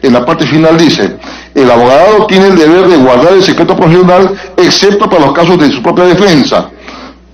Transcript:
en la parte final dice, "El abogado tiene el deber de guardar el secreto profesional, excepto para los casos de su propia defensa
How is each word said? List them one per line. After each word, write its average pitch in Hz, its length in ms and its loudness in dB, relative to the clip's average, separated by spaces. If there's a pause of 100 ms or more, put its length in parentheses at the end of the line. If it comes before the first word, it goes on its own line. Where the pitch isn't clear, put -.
en 135 120 0
la 120 100 -2
parte 156 220 -4
final 160 320 0
dice, 120 380 -2 (380)
"El 131 160 0
abogado 147 560 2
tiene 190 220 0
el 190 80 2
deber 170 320 2
de 180 80 2
guardar 127 380 2
el 190 80 2
secreto 170 340 -2
profesional, 185 580 2 (220)
excepto 196 520 0
para 165 180 0
los 135 80 -2
casos 170 240 0
de 147 120 2
su 120 120 -8
propia 175 220 -2
defensa 175 680 0 (640)